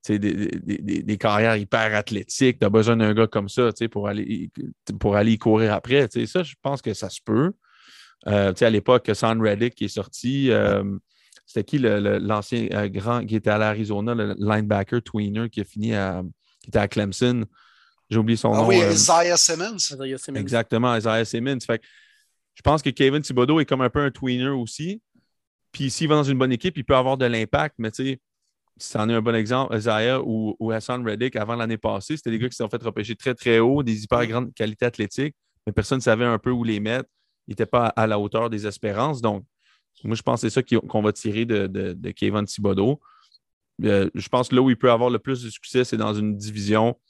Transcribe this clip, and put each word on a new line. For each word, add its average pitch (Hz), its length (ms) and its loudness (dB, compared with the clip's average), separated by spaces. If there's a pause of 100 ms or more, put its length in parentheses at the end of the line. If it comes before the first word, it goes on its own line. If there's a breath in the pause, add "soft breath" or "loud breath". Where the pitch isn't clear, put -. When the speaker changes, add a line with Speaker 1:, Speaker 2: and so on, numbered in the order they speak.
Speaker 1:
tu 107 80 -2
sais, 104 80 2
des, 98 140 0
des, 98 260 -6
des, - 180 -6
des, 92 240 -4
des 104 160 -4
carrières 110 380 2
hyper 107 400 0
athlétiques. 107 640 0
T'as 104 80 4
besoin 110 280 4
d'un 107 160 4
gars 110 140 4
comme 104 220 -4
ça, 120 240 2
tu - 60 -12
sais, 117 100 -2
pour 101 180 -6
aller, 104 460 -6 (480)
pour 104 160 2
aller 110 160 6
y 110 60 2
courir 110 360 4
après. 131 340 2
Tu 120 120 -4
sais, 117 60 0
ça, 180 180 -2
je 135 180 -12
pense 139 180 -4
que 104 140 -6
ça 98 160 -10
se - 140 -16
peut. 147 280 2 (760 soft breath)
Euh, 101 240 4
tu - 80 -8
sais, 120 60 6
à 113 40 6
l'époque, 110 440 2
Sam 113 280 0
Reddick 107 320 0
qui 104 120 -6
est - 20 -6
sorti, 127 640 -2
euh, 104 320 2 (640 soft breath)
c'était - 180 -4
qui 147 140 -2
le, 107 200 2
le, 101 200 0
l'ancien, 104 540 -2
euh, 104 160 -2
grand 104 380 -4
qui 110 80 -4
était 107 160 0
à 104 80 2
l'Arizona, 107 560 -2
le 104 240 -4
linebacker 107 640 0
tweener 104 480 -4
qui 107 100 -6
a 95 40 -4
fini 107 320 -4
à, 92 260 -4 (400)
qui - 80 -20
était 113 80 2
à 101 80 4
Clemson. 110 580 0 (640 soft breath)
J'ai 110 100 2
oublié 113 180 2
son 113 160 2
Speaker 2:
Ah - 60 4
Speaker 1:
nom, - 100 4
Speaker 2:
oui, 175 120 8
Speaker 1:
euh, - 120 4
Speaker 2:
Isaiah 175 440 4
Simmons. 175 400 2
Speaker 3:
Isaiah 135 420 -6
Simmons. 135 200 -8
Speaker 1:
Exactement, 117 560 0
Isaiah 113 300 0
Simmons. 123 420 -4
Fait 113 140 -2
que - 60 -20 (680 soft breath)
je - 80 -20
pense 147 200 2
que 139 80 0
Kevin 135 300 2
Thibodeau 135 380 2
est 143 60 2
comme 135 160 -2
un 123 100 2
peu 147 100 -2
un 143 120 0
tweener 127 440 -4
aussi. 156 460 -8 (680)
Puis 131 180 -4
s'il 156 180 -2
va 151 60 6
dans 151 80 4
une 135 160 0
bonne 131 140 2
équipe, 156 260 -4
il 123 60 -8
peut 143 100 2
avoir 131 220 2
de 131 100 0
l'impact, 120 520 -2
mais 110 120 -4
tu 131 140 -6
sais, 135 160 -6 (560)
c'en 110 320 -4
est 117 60 2
un 113 60 2
bon 117 140 0
exemple, 113 420 0
Isaiah 110 460 0
ou, 110 380 -4
ou 113 100 -4
Hassan 120 340 -6
Reddick, 113 300 -4
avant 107 220 -4
l'année 113 220 -4
passée, 107 380 -4
c'était 123 140 -8
des 113 80 -2
gars 123 100 -4
qui 120 80 -8
se 123 60 -6
sont 107 80 -4
fait 120 120 -4
repêcher 110 340 -6
très, 127 180 -4
très 117 240 4
haut, 135 240 4
des 110 220 -2
hyper 120 160 0
Speaker 2:
Mm. 117 60 0
Speaker 1:
grandes 117 280 -6
qualités 110 320 -2
athlétiques, 127 480 -4 (320)
mais 104 60 -4
personne 131 260 0
ne 123 40 -4
savait 117 220 2
un 117 140 2
peu 127 140 -2
où 120 100 -2
les 110 160 0
mettre. 117 300 -4 (400)
Ils 110 40 -12
n'étaient 110 140 -2
pas 120 200 2
à 110 200 2
la 104 140 0
hauteur 113 300 -2
des 107 180 -6
espérances. 117 520 -2
Donc, 104 240 -2 (580)
moi, 110 140 -4
je - 60 -10
pense 120 180 0
que 113 80 -2
c'est - 60 -6
ça 131 80 2
qui, 120 140 0
qu'on 110 260 -2
va 107 100 2
tirer 110 320 -4
de, 104 220 -2
de, 95 260 -6
de 95 200 -10
Kevin 104 340 -2
Thibodeau. 104 540 0 (840 soft breath)
Euh, 98 300 2
je - 140 -8
pense 127 200 0
que 127 60 0
là 127 80 6
où 131 80 4
il 120 80 4
peut 127 120 4
avoir 120 200 4
le 117 80 -2
plus 127 240 -6
de 113 80 -12
succès, - 340 -2
c'est 113 140 -4
dans 107 160 -2
une 104 240 -2
division 107 600 0 (120)